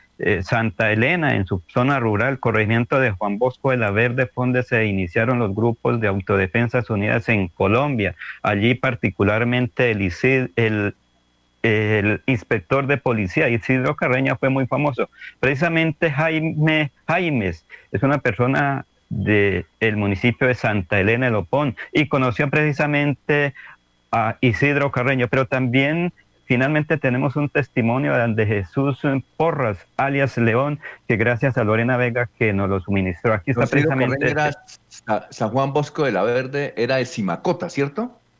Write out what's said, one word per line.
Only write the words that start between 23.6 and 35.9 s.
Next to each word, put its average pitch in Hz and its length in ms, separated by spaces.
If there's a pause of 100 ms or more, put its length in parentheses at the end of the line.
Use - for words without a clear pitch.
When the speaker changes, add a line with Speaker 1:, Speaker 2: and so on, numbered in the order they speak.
Speaker 1:
a 110 300
Isidro 139 500
Carreño, 123 360
pero 131 180
también 139 640 (340)
finalmente 151 520
tenemos 131 380
un 147 120
testimonio 131 680 (200)
de 113 140
Jesús 127 520 (380)
Porras, 139 400 (200)
alias 139 420
León, 127 400 (280)
que 117 100
gracias 120 420
a 117 40
Lorena 113 320
Vega 120 320 (120)
que 110 140
nos 98 180
lo 98 80
suministró. 98 560
Aquí 104 160
está 123 140
Speaker 2:
Isidro 143 240
Speaker 1:
precisamente 131 440
Speaker 2:
Carreño 151 60 (100)
era - 20 (380)
Sa-, - 400
San - 200
Juan 135 240
Bosco 147 320